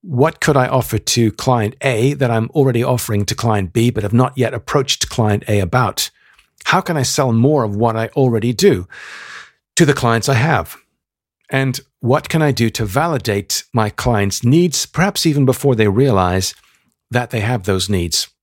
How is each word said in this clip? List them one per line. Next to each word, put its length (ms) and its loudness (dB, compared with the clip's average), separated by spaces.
What 400 0
could 160 2
I 100 2
offer 320 0
to 340 0
client 500 -2
A 320 0
that 160 0
I'm 200 0
already 320 2
offering 440 -2
to 80 -4
client 400 -2
B 160 2
but 120 -4
have 120 -4
not 220 2
yet 180 -2
approached 560 -2
client 360 0
A 140 0
about? 500 -2
How 160 2
can 160 -4
I 60 0
sell 300 0
more 320 4
of 120 -4
what 200 0
I 120 -4
already 460 0
do 340 2
to 80 4
the 80 4
clients 360 0
I 60 2
have? 420 0
And 280 -2
what 320 -2
can 100 0
I 120 2
do 180 0
to 160 -4
validate 760 -2
my 160 2
clients' 520 -2
needs, 440 2
perhaps 400 -2
even 180 2
before 300 2
they 140 2
realize 680 2
that 200 -2
they 100 -4
have 240 -2
those 260 -2
needs? 380 -2